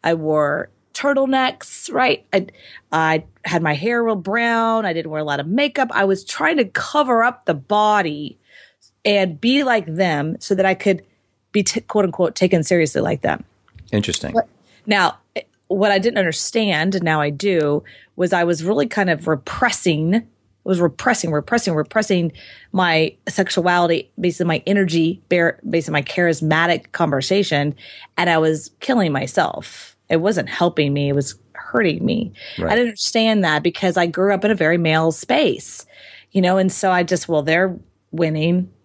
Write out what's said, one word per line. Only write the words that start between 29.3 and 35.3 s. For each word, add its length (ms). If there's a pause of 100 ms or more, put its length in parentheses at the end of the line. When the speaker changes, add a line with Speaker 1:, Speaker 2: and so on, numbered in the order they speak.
Speaker 1:
It 100
wasn't 300
helping 440
me. 160
It 60
was 200 (200)
hurting 500
me. 280 (260)
Speaker 2:
Right. 140
Speaker 1:
I 40
didn't 140
understand 540
that 200
because 320
I 100
grew 260
up 120
in 80
a 20
very 240
male 320
space, 760 (460)